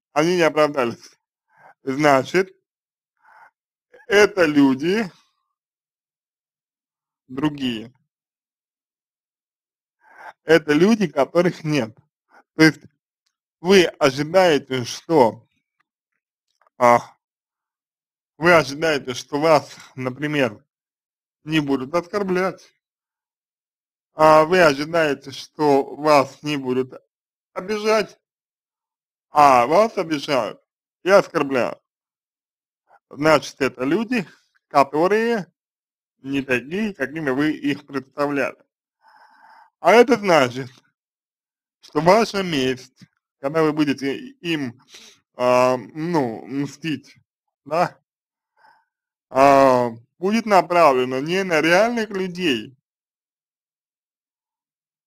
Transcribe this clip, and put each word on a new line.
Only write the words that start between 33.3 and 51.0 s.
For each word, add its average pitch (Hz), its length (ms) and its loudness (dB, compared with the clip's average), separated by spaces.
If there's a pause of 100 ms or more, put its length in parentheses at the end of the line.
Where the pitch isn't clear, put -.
это 123 220 -4
люди, 208 440 -4 (400)
которые 185 840 -2 (680)
не 139 220 -6
такие, 143 520 -6
какими 143 360 -8
вы 143 220 -2
их 139 340 -8
представляли. 139 720 -6 (1200)
А 170 140 4
это 240 240 6
значит, 135 520 0 (1120)
что - 200 -8
ваша 196 420 2
месть, 131 600 -6 (360)
когда 156 240 -2
вы 151 100 0
будете 139 440 -4
им, 139 640 -10 (540)
а, 127 420 2
ну, 120 680 -6
мстить, 139 720 -10 (500)
да, 156 320 -4 (1300)
а, 131 640 4 (280)
будет 214 260 -2
направлена 160 760 2